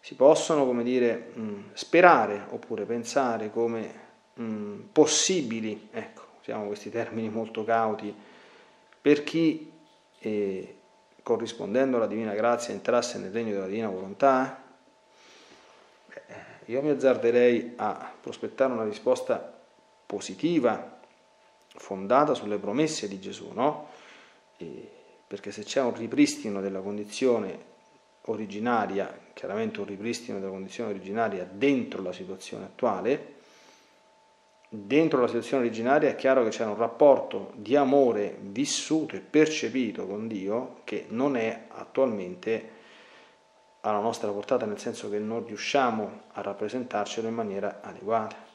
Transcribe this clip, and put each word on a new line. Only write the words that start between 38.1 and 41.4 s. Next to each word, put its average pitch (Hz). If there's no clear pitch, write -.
vissuto 143
e -
percepito 123
con 107
Dio 110
che -
non 127
è 110